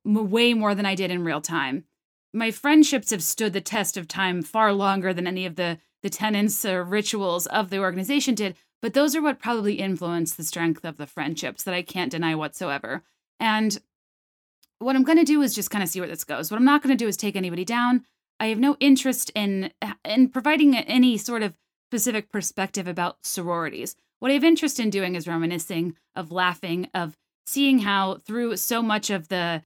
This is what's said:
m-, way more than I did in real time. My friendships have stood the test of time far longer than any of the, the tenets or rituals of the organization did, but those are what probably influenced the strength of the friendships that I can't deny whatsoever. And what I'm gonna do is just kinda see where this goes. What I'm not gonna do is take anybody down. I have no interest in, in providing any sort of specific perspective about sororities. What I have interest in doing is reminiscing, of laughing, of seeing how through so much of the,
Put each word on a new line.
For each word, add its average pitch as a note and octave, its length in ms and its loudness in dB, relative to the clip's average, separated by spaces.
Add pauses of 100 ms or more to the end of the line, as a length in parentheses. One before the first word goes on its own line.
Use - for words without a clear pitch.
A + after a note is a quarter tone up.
m-, G#3 280 2
way A#3 240 4
more G#3+ 180 2
than G3+ 140 -2
I F#3+ 80 0
did F#3 160 -2
in F3+ 120 -2
real D3+ 180 -2
time. C#3 420 -4 (500)
My A3+ 160 -2
friendships C#4+ 640 4
have F#3 120 -2
stood G#3+ 300 -2
the F#3+ 80 -2
test - 360 -4
of E3+ 100 -10
time F3+ 340 -2
far G#3+ 320 2
longer G3 400 0
than F3+ 140 -4
any F#3 180 -4
of E3+ 100 -8
the, E3+ 240 -2 (220)
the G3 80 -4
tenets G#3 560 0
or F#3 180 0
rituals F#3+ 640 -2
of G3+ 220 -2
the G3 100 -4
organization G3 560 0
did, G3 200 -4 (260)
but A#3 120 -6
those C#4+ 220 2
are E4 60 -2
what C#4+ 180 -2
probably G#3+ 360 -2
influenced E3+ 600 -4
the E3 60 -10
strength E3 420 -2
of D#3+ 120 -10
the D3 100 -12
friendships D#3 560 -8
that F#3 100 -6
I F3+ 80 -2
can't F3 300 -6
deny E3 240 -2
whatsoever. C#3+ 680 -6 (360)
And A3 380 0 (1000)
what C4 180 0
I'm C4 80 6
gonna D#4+ 220 6
do D4 160 4
is B3 140 2
just G#3 160 -6
kinda G3+ 160 -2
see F#3+ 120 -6
where F3 80 -4
this - 160 -10
goes. D#3 260 -6
What G#3+ 80 -4
I'm B3 80 4
not D4 160 6
gonna C4+ 140 2
do A#3 120 -2
is G3+ 100 -4
take G3+ 180 -4
anybody F3+ 300 -4
down. A#3+ 400 0 (340)
I A3 80 0
have A3 120 -2
no C#4+ 200 2
interest C4+ 560 4
in, G3 360 -2 (340)
in B3+ 240 4
providing C#4+ 480 4
any B3 400 4
sort A3+ 260 -2
of F#3+ 120 -4 (340)
specific A3 420 -2
perspective F#3+ 560 -4
about F3 380 -4
sororities. E3+ 720 -6 (240)
What B3+ 120 0
I C#4+ 40 4
have C4+ 80 2
interest D#4+ 360 4
in A3+ 100 0
doing F#3 260 -2
is E3 120 -6
reminiscing, E3+ 720 -2 (180)
of E3 160 -8
laughing, F3+ 640 -2
of F3 240 -4 (280)
seeing C4+ 340 4
how G3 460 0
through A#3 320 -4
so A#3 240 -2
much G#3+ 280 0
of F#3 200 -4
the, E3+ 360 -2